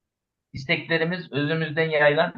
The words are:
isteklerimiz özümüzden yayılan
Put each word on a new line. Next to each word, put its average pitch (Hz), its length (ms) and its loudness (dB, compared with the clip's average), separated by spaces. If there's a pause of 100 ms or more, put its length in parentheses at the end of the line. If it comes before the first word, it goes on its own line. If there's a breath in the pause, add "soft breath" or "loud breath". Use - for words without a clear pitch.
(520)
isteklerimiz 165 800 -2
özümüzden 156 580 0
yayılan 151 480 2